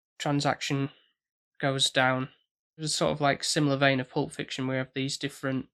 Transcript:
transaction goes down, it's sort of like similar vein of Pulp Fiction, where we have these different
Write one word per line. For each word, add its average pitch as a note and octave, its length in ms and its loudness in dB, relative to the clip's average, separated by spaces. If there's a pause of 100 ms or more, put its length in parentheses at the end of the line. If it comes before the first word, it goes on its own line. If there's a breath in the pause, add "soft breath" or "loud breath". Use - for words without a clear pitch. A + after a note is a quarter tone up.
(180)
transaction C#3+ 720 0 (680)
goes C3+ 300 0
down, C3 380 2 (500)
it's D#3 160 -4
sort D#3 180 2
of D3+ 80 -4
like C#3 220 2
similar C#3+ 340 2
vein C3+ 240 4
of B2 80 -6
Pulp D3 240 -2
Fiction, - 340 -6
where C3 100 -2
we - 20 0
have C3 160 -6
these C#3 240 -4
different C3+ 560 -4